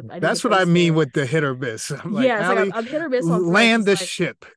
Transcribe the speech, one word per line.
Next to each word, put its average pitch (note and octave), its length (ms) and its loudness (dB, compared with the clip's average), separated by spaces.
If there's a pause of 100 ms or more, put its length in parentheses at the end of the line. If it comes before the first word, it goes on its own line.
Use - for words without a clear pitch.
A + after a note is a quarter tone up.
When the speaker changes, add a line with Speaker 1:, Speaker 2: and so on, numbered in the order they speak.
Speaker 1:
I - 60 -14
need F3+ 60 -8
Speaker 2:
That's G3+ 200 0
Speaker 1:
to B3 80 0
Speaker 2:
what G#3+ 80 4
I F#3 60 4
Speaker 1:
post F3 80 2
Speaker 2:
mean F3 180 4
Speaker 1:
there." D#3+ 80 2
Speaker 2:
with D3+ 160 0
the C#3+ 120 0
hit D3 180 0
or C3+ 120 -2
miss. B2+ 360 -8
<laughs> C#3+ 120 -10
I'm F3 100 -8
like, A#3 120 0
Speaker 1:
Yeah, A#3+ 140 2
it's F3+ 100 -2
like, F#3+ 80 0
I'm, - 0 -
Speaker 2:
"Allie, G3+ 160 0
Speaker 1:
I'm A3+ 120 -6
hit D4+ 160 -6
or D#4+ 80 -6
miss B3 160 -2
on E3+ 140 2
Threads. F3+ 60 0
Speaker 2:
land A3 420 4
Speaker 1:
It's F#3+ 140 2
Speaker 2:
the - 20 -4
Speaker 1:
like, F3 60 -10
Speaker 2:
ship. - 360 -6 (120)